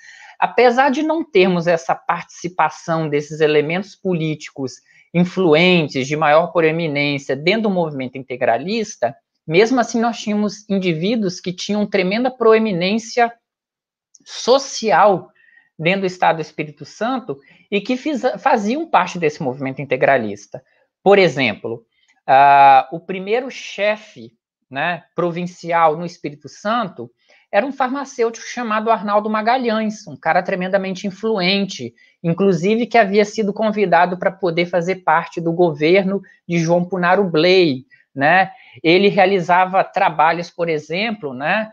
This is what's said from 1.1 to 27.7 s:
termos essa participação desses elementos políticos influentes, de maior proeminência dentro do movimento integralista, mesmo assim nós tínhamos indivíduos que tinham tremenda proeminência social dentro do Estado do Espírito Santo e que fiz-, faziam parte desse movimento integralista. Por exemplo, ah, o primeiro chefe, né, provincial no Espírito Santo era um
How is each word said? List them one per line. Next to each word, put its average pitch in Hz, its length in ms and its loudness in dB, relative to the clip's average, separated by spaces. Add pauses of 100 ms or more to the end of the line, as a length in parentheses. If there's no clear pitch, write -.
termos 180 440 2
essa 165 280 0
participação 170 1120 -4
desses 147 320 -4
elementos 151 540 0
políticos 156 840 -6 (340)
influentes, 170 920 2
de 147 100 -4
maior 160 320 2
proeminência 147 880 -2
dentro 185 260 0
do 214 80 0
movimento 147 480 -4
integralista, 127 960 -4 (320)
mesmo 226 320 2
assim 226 220 -2
nós 226 180 -2
tínhamos 208 500 -4
indivíduos 185 720 -2
que 180 120 -6
tinham 208 340 -4
tremenda 208 440 -2
proeminência 220 1040 0 (920)
social 214 1040 0 (480)
dentro 185 240 0
do 190 40 0
Estado 175 300 0
do 160 60 -6
Espírito 151 420 -12
Santo 226 540 -8 (320)
e 202 100 -2
que 254 160 -2
fiz-, 262 420 -4
faziam 262 500 0
parte 180 300 0
desse 156 240 -2
movimento 135 380 -6
integralista. 131 840 -2 (400)
Por 202 160 6
exemplo, 131 640 0 (420)
ah, 139 640 8
o 170 80 -8
primeiro 208 500 -4
chefe, 202 800 -8 (380)
né, 160 340 -6 (100)
provincial 170 840 -2
no 175 80 -8
Espírito 147 440 -14
Santo 202 640 -6 (420)
era 214 120 2
um 277 80 -8